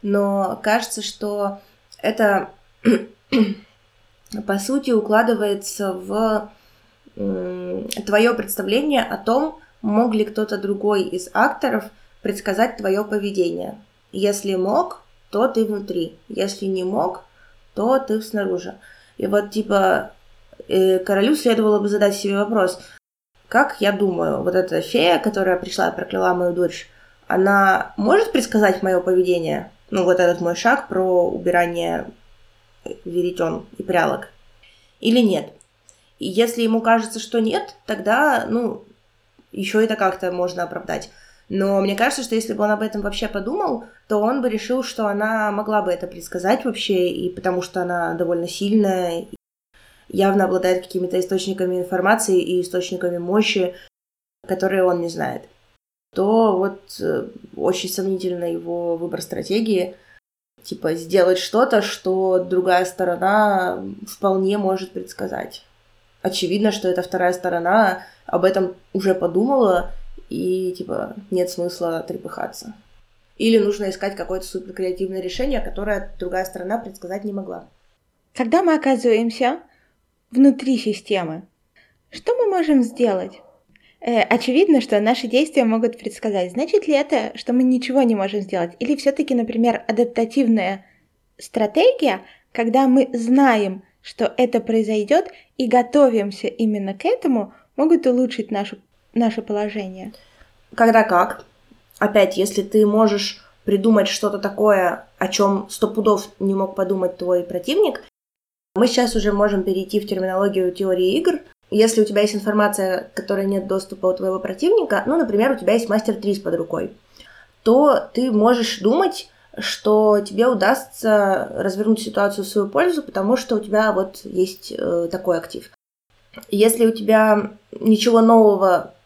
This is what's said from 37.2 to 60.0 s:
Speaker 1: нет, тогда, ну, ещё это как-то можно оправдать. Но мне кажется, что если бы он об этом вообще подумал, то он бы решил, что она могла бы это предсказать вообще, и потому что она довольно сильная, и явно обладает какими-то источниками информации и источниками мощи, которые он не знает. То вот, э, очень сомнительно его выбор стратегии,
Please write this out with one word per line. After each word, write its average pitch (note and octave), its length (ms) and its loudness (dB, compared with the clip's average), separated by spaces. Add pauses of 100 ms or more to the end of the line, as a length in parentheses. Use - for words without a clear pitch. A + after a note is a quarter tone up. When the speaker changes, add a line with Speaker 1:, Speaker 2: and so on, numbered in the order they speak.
Speaker 1:
нет, - 340 -4 (120)
тогда, A#3 600 0
ну, A3+ 360 -4 (680)
ещё G3+ 300 -2
это A3+ 160 0
как-то F#3 360 -2
можно F3+ 300 -4
оправдать. E3+ 480 -8 (400)
Но G3 320 0
мне G3 120 0
кажется, C4 280 -2
что A3+ 120 -6
если A3 200 -2
бы G3+ 100 -2
он G#3 60 0
об G#3 100 0
этом G#3 220 -6
вообще G#3 260 -6
подумал, B3 560 -4 (240)
то G#3+ 100 0
он B3 220 0
бы B3 80 0
решил, B3 340 -2
что A3+ 260 -6
она G#3+ 420 -2
могла G#3 320 -2
бы F#3 100 -2
это F3 140 -6
предсказать F3+ 580 -2
вообще, F#3 440 0
и F3+ 200 -4
потому F#3 320 -4
что F3+ 220 -6
она F3 320 -4
довольно E3+ 340 -2
сильная, F#3 720 0
и - 160 -16 (720)
явно G3 360 2
обладает F#3 420 0
какими-то F3+ 340 -4
источниками F#3 580 -2
информации F#3 600 0
и F3+ 220 -2
источниками F3+ 560 -4
мощи, F#3 560 0 (720)
которые F#3 380 0
он F3 180 0
не E3+ 80 -6
знает. C#3+ 320 -8 (720)
То G#3 440 2
вот, G3 420 -6
э, - 280 -4 (280)
очень F3+ 320 -2
сомнительно F#3 560 -4
его E3+ 520 -4
выбор E3 260 -8
стратегии, F#3+ 760 -2 (640)